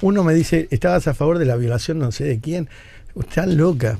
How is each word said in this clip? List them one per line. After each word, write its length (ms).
uno 220
me 100
dice, 380
"Estabas 360
a 60
favor 260
de 60
la 100
violación 440
no 120
sé 140
de 140
quién". 300
Están 380
loca, 420